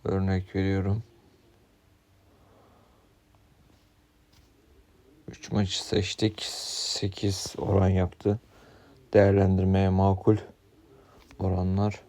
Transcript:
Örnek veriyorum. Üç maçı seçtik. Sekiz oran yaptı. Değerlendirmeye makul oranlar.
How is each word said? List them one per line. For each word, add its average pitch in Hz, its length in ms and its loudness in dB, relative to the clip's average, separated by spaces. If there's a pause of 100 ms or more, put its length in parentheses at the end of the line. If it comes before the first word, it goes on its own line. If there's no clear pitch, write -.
Örnek 95 500 -2
veriyorum. 98 480 -2 (4000)
Üç - 240 -14
maçı 101 320 -2
seçtik. - 580 -4
Sekiz - 1160 -6
oran 98 300 2
yaptı. 95 520 0 (760)
Değerlendirmeye 95 760 4
makul 95 480 2 (1000)
oranlar. 95 720 -2